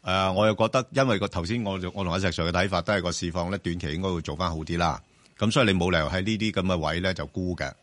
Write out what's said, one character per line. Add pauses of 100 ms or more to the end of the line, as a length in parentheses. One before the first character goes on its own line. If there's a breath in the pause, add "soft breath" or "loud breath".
誒，
我
又
覺
得
因
為
個
頭
先
我， (220)
我
同
阿
石
Sir
嘅
睇
法
都
係
個
市
況
咧，
短
期
應
該
會
做
返
好
啲
啦。 (380 soft breath)
咁
所
以
你
冇
理
由
喺
呢
啲
咁
嘅
位
咧
就
沽
嘅。 (100)